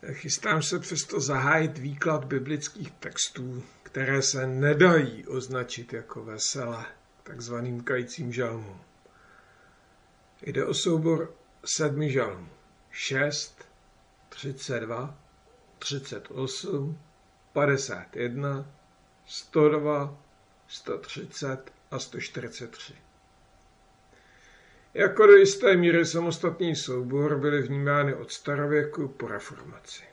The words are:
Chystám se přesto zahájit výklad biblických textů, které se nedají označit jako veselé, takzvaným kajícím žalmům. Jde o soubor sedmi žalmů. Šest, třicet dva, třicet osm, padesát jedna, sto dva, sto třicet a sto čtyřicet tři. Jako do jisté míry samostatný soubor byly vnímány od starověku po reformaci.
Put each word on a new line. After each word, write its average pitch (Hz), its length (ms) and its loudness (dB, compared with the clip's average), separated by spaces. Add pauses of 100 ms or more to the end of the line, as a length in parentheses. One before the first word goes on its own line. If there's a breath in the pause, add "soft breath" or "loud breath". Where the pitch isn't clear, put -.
(120)
Chystám 160 500 -2
se 170 180 -2
přesto - 400 -6
zahájit 143 580 2
výklad 147 480 -2
biblických 147 680 -6
textů, - 720 -8 (200)
které 135 380 0
se 131 260 0
nedají 143 800 4
označit 123 680 -6
jako 113 300 -12
veselé, 113 640 -6 (380)
takzvaným 120 600 -8
kajícím 123 500 -4
žalmům. 113 480 -8 (1600 soft breath)
Jde - 240 -2
o - 80 -2
soubor 160 600 0 (300)
sedmi 151 460 0
žalmů. 98 380 -2 (420)
Šest, - 760 -4 (600)
třicet 135 500 -8
dva, 120 400 -8 (600)
třicet 135 500 -8
osm, 147 680 -6 (540)
padesát 135 600 0
jedna, 139 560 -6 (540)
sto - 440 2
dva, 147 480 -2 (500)
sto - 300 -8
třicet - 760 -10 (180)
a 131 80 -8
sto - 200 -10
čtyřicet 120 520 -12
tři. - 220 -18 (2000 soft breath)
Jako 185 340 6
do 202 60 12
jisté 196 440 10
míry 170 280 6
samostatný 170 680 -2
soubor 135 640 -2
byly 147 240 0
vnímány 143 520 0
od - 180 -10
starověku 147 760 -2
po 123 200 -10
reformaci. - 840 -14